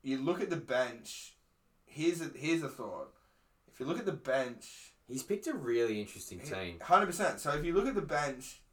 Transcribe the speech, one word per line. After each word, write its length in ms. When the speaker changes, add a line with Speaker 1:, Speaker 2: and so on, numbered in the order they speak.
Speaker 1:
you 140
look 220
at 80
the 100
bench, 760
here's 360
a, 160
here's 260
a 60
thought. 440
If 140
you 60
look 120
at 80
the 60
bench, 800
Speaker 2:
He's 160
picked 240
a 60
really 460
interesting 380
Speaker 1:
he, 100
Speaker 2:
team. 320
Speaker 1:
hundred 260
percent. 340
So 120
if 120
you 100
look 120
at 100
the 40
bench 600